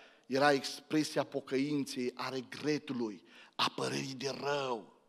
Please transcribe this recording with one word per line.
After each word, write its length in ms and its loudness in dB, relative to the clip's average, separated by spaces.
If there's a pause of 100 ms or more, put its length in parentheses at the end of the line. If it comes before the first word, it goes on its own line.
(260)
era 260 6
expresia 720 0
pocăinței, 880 -2
a 140 -6
regretului, 960 -4 (320)
a 200 0
părerii 400 -4
de 140 -6
rău 800 -2